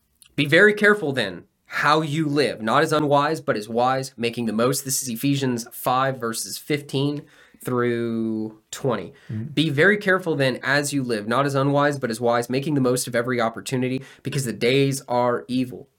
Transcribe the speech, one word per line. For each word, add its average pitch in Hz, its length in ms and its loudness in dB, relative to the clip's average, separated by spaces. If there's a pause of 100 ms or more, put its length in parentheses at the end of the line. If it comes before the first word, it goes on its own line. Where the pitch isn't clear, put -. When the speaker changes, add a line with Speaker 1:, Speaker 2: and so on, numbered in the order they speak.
(360)
Speaker 1:
"Be 143 100 2
very 196 280 8
careful 208 380 2
then 98 320 -2 (220)
how 147 360 2
you 156 260 -2
live, 139 340 0
not 120 200 2
as 160 100 0
unwise, 147 480 2
but 139 160 -2
as 120 120 -8
wise, 127 480 0
making 117 300 -2
the 110 60 -2
most." 123 320 0
This 131 180 -4
is 127 60 -8
Ephesians 127 640 -2
five, 131 460 0
verses 113 400 -6
fifteen 143 640 -4 (400)
through 113 960 -2 (140)
twenty. 107 400 -4 (200)
Speaker 2:
Mm-hmm. 110 200 -6
Speaker 1:
"Be 160 180 0
very 175 260 4
careful 185 380 0
then 131 280 0
as 143 300 0
you 143 120 -2
live, 110 240 -4
not 131 180 2
as 139 80 -2
unwise, 143 440 2
but 127 120 -2
as 113 100 -6
wise, 120 300 0
making 139 240 -2
the 139 60 2
most 127 260 2
of 117 80 -8
every 120 260 0
opportunity, 127 640 -2 (200)
because 139 220 -4
the 113 80 -4
days 135 560 2
are 123 380 0
evil. 123 420 -4 (100)